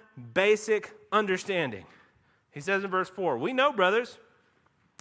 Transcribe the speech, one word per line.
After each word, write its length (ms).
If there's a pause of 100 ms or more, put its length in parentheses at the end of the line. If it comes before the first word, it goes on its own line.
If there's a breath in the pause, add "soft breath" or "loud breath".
(340 loud breath)
basic 600 (180)
understanding. 760 (640 soft breath)
He 100
says 220
in 80
verse 180
four, 280
"We 160
know, 180
brothers, 480 (800)